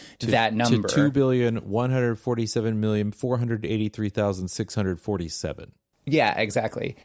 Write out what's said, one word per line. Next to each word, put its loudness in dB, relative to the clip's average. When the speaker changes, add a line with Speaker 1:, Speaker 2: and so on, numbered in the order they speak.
Speaker 1:
To, -4
Speaker 2:
that 4
Speaker 1:
to -2
Speaker 2:
number. 2
Speaker 1:
two 4
billion 2
one 0
hundred 0
forty-seven -2
million 0
four -2
hundred -2
eighty-three -2
thousand -2
six -6
hundred -2
forty-seven. -6
Speaker 2:
Yeah, 2
exactly. -2